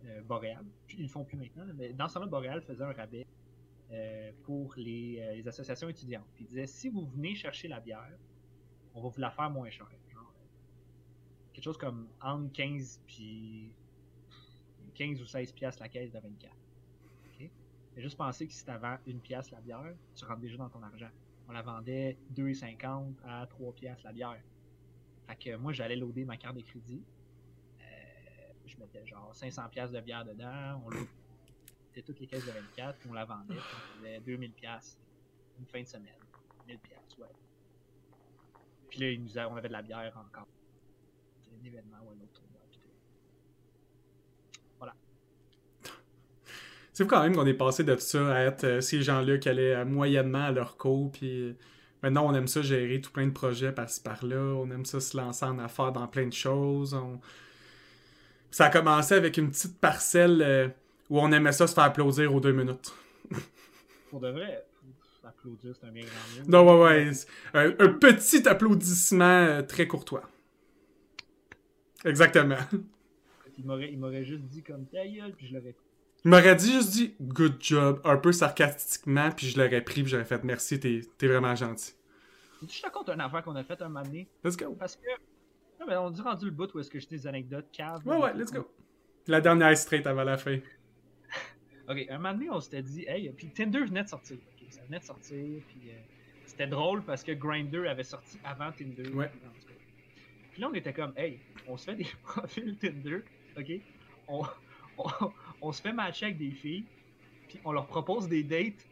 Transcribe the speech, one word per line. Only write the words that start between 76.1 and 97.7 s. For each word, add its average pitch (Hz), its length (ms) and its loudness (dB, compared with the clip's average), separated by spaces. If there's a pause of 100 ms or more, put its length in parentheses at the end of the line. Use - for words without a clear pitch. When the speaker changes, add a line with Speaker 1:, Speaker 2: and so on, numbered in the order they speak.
Speaker 2:
Il 165 60 8
m'aurait 180 260 12
dit, 202 160 2
juste 247 200 4
dit, « 233 280 0
Good 135 400 2
job », 143 440 2
un 143 120 6
peu 170 160 4
sarcastiquement, 147 1000 0
puis 139 160 -6
je 127 120 0
l'aurais 123 220 4
pris, 143 200 -4
puis 135 100 -2
j'aurais 120 120 -2
fait, « 117 200 -4
Merci, 127 360 -4
t'es, 117 220 -2 (160)
t'es 135 100 0
vraiment 127 260 4
gentil. » 117 380 -8 (680)
Speaker 1:
Je - 180 -14
te - 60 -10
raconte 392 240 -10
une 160 100 -6
affaire 147 240 -6
qu'on 151 120 -10
a 135 80 -8
faite 180 180 -12
un 165 60 -12
moment 143 160 -10
donné. 151 240 -12 (160)
Speaker 2:
Let's 180 120 -2
go. - 220 -10
Speaker 1:
Parce 185 180 -12
que, - 60 -20 (800)
non, 330 60 -12
mais 190 100 -4
on 180 140 -4
dit 170 120 -12
rendu 208 240 -6
le 190 40 -6
bout 175 240 -10
où 160 60 -8
est-ce 143 100 -12
que 147 80 -12
j'ai - 100 -14
des 147 180 -12
anecdotes 135 460 -10
caves, 160 340 -12
Speaker 2:
Ouais, 302 100 0
Speaker 1:
des 311 60 2
Speaker 2:
ouais, 254 80 2
Speaker 1:
trucs - 100 -8
Speaker 2:
let's 226 100 -8
Speaker 1:
comme 165 120 -8
Speaker 2:
go. - 80 -16 (560)
La 160 140 4
dernière 165 360 8
straight 147 300 0
avant 135 180 -2
la 135 120 0
fin. 135 280 -4
Speaker 1:
<laughs> - 40 -20 (1200)
Ok, 139 100 -8 (120)
un 135 80 -10
moment 190 160 -6
donné, 285 160 -6
on 190 100 -4
s'était 139 220 -12
dit, « 143 240 -12
Hey », 175 300 -8
puis 165 140 -18
Tinder 220 340 -2
venait 190 180 -4
de 202 60 -8
sortir. 139 300 -16
Ok, - 320 -20
ça - 160 -20
venait 151 120 -14
de 175 60 -16
sortir, 147 640 -14
puis, 123 220 -20
euh, - 20 -20 (520)
c'était - 220 -10
drôle 156 380 -2
parce 139 180 -10
que - 80 -12
Grindr 151 580 -6